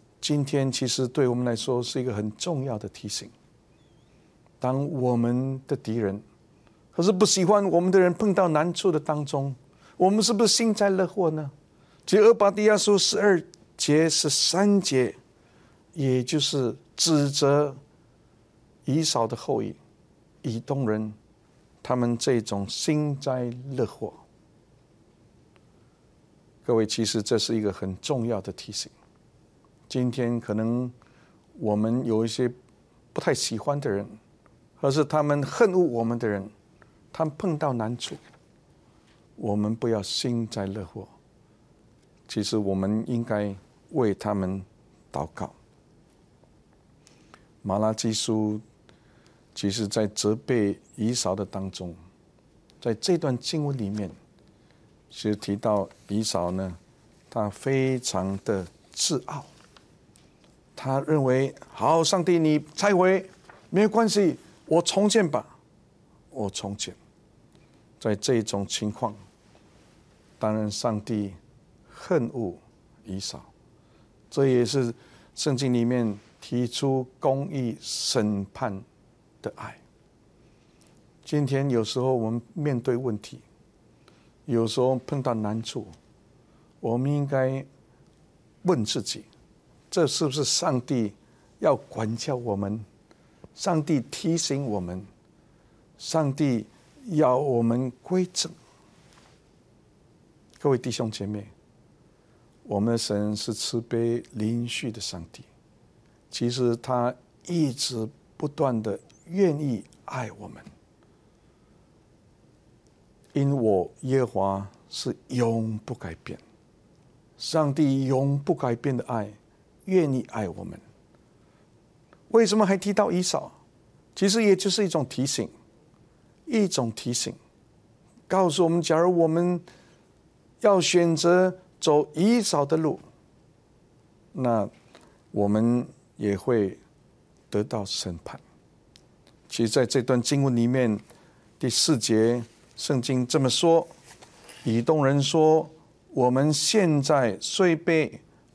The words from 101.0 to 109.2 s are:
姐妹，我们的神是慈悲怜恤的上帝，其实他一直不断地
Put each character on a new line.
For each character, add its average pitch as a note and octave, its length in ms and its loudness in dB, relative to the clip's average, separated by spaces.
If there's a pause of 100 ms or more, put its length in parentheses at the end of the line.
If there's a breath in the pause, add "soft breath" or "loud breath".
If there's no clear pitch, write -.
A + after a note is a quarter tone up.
姐 G2+ 160 -8
妹， G#2 200 -8 (1160 soft breath)
我 G#2 140 -2
们 A2+ 140 2
的 A#2 60 0
神 G#2 380 -2
是 A2 160 -6
慈 - 280 -6
悲 A#2 420 -2 (140)
怜 A#2 320 -2
恤 A#2+ 220 -6
的 G#2+ 100 -12
上 E2+ 320 -10
帝， - 120 -20 (840 soft breath)
其 A#2+ 180 -2
实 A#2+ 280 0
他 B2 380 -2 (320)
一 D#3+ 260 0
直 A2+ 360 -6 (280)
不 D3+ 120 -6
断 C3+ 340 0
地 G2+ 160 -4 (280)